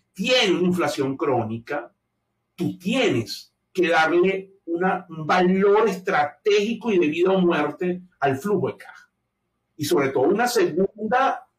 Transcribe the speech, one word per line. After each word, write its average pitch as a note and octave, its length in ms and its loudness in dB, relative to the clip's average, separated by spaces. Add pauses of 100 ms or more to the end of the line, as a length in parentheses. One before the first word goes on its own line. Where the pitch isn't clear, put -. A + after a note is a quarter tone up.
(120)
tiene A3+ 440 0
una F3+ 120 0
inflación C#3+ 480 -2
crónica, A#2 760 -4 (600)
tú - 240 -6
tienes F#3+ 760 -4 (180)
que E3+ 160 0
darle F3 640 2 (100)
una, F#3 460 -2
un D#3 160 -10
valor F#3+ 640 4
estratégico G3+ 1000 -2
y F#3+ 80 2
de D3+ 100 2
vida E3+ 220 0
o F#3+ 100 2
muerte E3+ 640 -2 (180)
al C#3 180 0
flujo C3 300 -2
de - 100 -8
caja. - 320 -20 (640)
Y - 80 -8
sobre C#3+ 240 0
todo C3+ 160 0
una G#3 240 2
segunda G#3+ 1000 -2 (120)